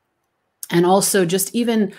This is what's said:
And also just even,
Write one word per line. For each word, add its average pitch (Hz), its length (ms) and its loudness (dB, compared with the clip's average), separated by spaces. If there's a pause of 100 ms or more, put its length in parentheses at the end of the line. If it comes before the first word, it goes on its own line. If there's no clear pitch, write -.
(680)
And 175 160 2
also 190 400 2
just 190 300 -4
even, 220 440 0